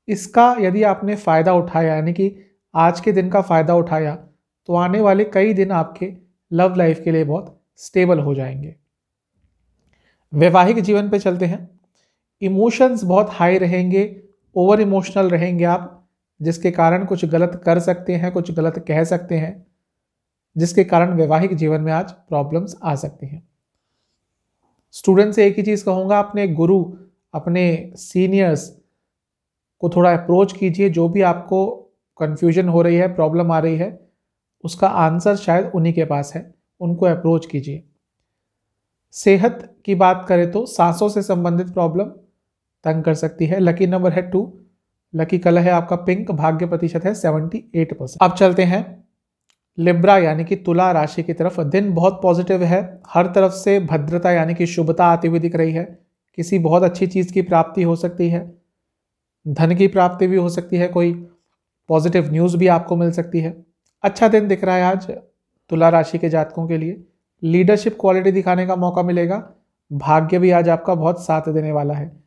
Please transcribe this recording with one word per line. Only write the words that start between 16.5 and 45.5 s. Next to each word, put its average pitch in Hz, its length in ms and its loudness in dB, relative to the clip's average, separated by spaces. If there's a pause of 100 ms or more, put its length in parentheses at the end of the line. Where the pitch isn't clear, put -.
कारण 175 340 2
कुछ 185 200 -4
गलत 170 400 -2
कर 175 140 2
सकते 180 360 -2
हैं, 180 180 -4
कुछ 180 180 -4
गलत 160 380 -4
कह 160 160 0
सकते 175 320 -4
हैं, 170 300 -8 (880)
जिसके 170 280 2
कारण 180 300 2
वैवाहिक 160 400 0
जीवन 156 260 0
में 156 120 -2
आज 180 200 -4
प्रॉब्लम्स 160 680 -6
आ 156 120 -4
सकती 139 320 -10
हैं। 151 220 -18 (1400)
स्टूडेंट 202 420 2
से 208 120 4
एक 196 100 0
ही 208 60 -2
चीज़ 208 220 -2
कहूँगा, 190 340 0
अपने 202 300 -2
गुरु, 170 440 0 (420)
अपने 170 600 -2
सीनियर्स 185 840 -2 (1040)
को 175 80 -2
थोड़ा 175 280 4
अप्रोच 180 360 2
कीजिए। 190 380 0
जो 170 180 0
भी 190 140 0
आपको 185 440 0 (520)
कन्फ्यूजन 165 500 0
हो 170 140 4
रही 170 140 2
है, 180 180 0
प्रॉब्लम 170 380 0
आ 160 60 0
रही 165 180 0
है, 180 320 -8 (560)
उसका 170 240 0
आंसर 175 480 0
शायद 180 380 -2
उन्हीं 165 180 0
के 165 120 0
पास 143 300 -4
है, - 200 -16 (260)
उनको 175 260 -2
अप्रोच 165 400 0
कीजिए। 143 380 -10 (1300)
सेहत 202 720 0
की 196 100 -2
बात 185 340 2
करें 175 220 2
तो 214 160 -4
सांसों 175 420 0
से 208 140 -4
संबंधित 175 460 -2
प्रॉब्लम 180 360 -2 (800)
तंग 160 180 -2
कर 160 120 0
सकती 160 320 -4
है। 185 140 0
लकी 175 260 2
नंबर 180 260 0
है 180 180 -4
टू, 190 280 -4 (560)
लकी 165 240 -2
कलर 175 220 2